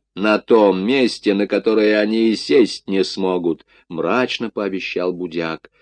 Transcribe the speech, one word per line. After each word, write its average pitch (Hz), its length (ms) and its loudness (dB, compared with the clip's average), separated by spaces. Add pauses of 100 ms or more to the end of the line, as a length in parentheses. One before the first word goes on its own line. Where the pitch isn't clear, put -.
(160)
на 104 240 0
том 101 460 4
месте, 120 480 0
на 101 140 0
которое 107 520 2
они 110 300 2
и 107 60 2
сесть 127 520 0
не 95 160 0
смогут", 90 640 -4 (240)
мрачно 104 600 -4
пообещал 92 640 -6
Будяк. 85 580 -8 (120)